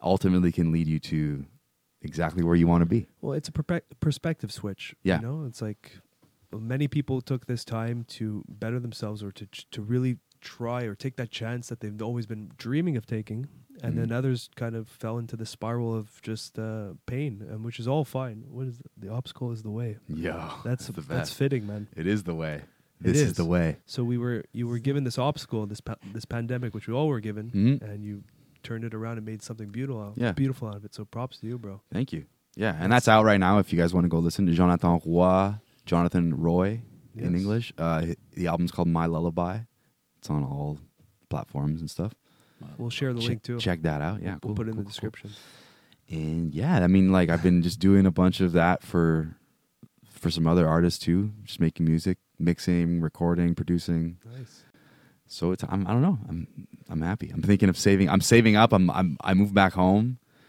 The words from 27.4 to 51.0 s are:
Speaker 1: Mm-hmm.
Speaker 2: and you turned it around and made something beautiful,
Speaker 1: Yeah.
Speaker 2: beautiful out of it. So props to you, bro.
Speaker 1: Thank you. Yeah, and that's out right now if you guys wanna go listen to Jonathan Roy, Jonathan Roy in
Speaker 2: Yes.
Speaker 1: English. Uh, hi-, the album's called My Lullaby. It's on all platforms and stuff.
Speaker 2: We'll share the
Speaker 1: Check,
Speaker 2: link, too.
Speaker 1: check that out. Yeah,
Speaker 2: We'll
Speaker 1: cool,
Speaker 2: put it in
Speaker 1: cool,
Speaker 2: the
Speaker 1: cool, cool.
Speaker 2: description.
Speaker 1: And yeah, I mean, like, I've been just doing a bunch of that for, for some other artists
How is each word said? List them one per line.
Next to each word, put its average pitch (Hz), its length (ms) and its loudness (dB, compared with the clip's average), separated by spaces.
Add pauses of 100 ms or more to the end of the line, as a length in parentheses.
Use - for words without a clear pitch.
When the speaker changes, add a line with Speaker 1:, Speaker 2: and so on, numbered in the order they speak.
Speaker 1:
Mm-hmm. 120 340 2
Speaker 2:
and 104 180 -12
you 104 220 -12 (380)
turned 113 220 -10
it 113 100 -10
around 113 240 -8
and 107 80 -12
made 110 160 -12
something 110 260 -12
beautiful, 110 480 -8
Speaker 1:
Yeah. 120 160 0
Speaker 2:
beautiful 131 360 -2
out 101 80 -10
of 101 100 -16
it. - 80 -20
So 110 100 -12
props 120 360 -10
to 110 60 -12
you, 123 120 -8
bro. 98 240 -14 (100)
Speaker 1:
Thank 110 220 -4
you. 76 100 -8 (300)
Yeah, 101 260 0
and 92 100 2
that's 120 180 4
out 110 180 8
right 104 120 6
now 95 200 6
if 95 160 0
you 82 40 2
guys 85 140 4
wanna 87 160 2
go 82 120 0
listen 85 260 0
to 85 80 4
Jonathan 87 500 4
Roy, 92 520 4 (280)
Jonathan 85 560 2
Roy 92 400 2 (340)
in 110 200 -2
Speaker 2:
Yes. 87 80 0
Speaker 1:
English. 110 340 -2
Uh, 82 240 0
hi-, 82 160 -4 (160)
the 87 140 -4
album's 85 260 0
called 85 160 0
My 82 160 0
Lullaby. 85 540 -2 (580)
It's - 140 -12
on 76 140 -2
all 71 340 -8 (500)
platforms 76 540 -6
and 78 80 -8
stuff. 98 240 -6 (640)
Speaker 2:
We'll 120 100 -8
share 127 240 -4
the 117 80 -4
Speaker 1:
Check, 117 80 -2
Speaker 2:
link, 117 140 -4
too. 120 160 -6
Speaker 1:
check 87 240 -2
that 76 180 0
out. 87 220 -4
Yeah, 95 80 -6
Speaker 2:
We'll 95 100 -8
Speaker 1:
cool, 107 140 -6
Speaker 2:
put 110 140 -4
it - 20 -6
in 110 60 -6
Speaker 1:
cool, 104 80 -6
Speaker 2:
the 101 60 -16
Speaker 1:
cool, 107 200 -8
cool. - 0 -
Speaker 2:
description. 104 200 -18 (800)
Speaker 1:
And 78 460 -4
yeah, 120 280 2
I 90 40 6
mean, 95 260 8
like, 90 160 4
I've 82 140 2
been 90 200 6
just 85 180 -2
doing 98 260 8
a 95 40 6
bunch 92 300 2
of 90 120 2
that 87 300 4
for, 80 540 2 (720)
for - 220 -4
some 80 160 0
other 85 200 6
artists 85 380 4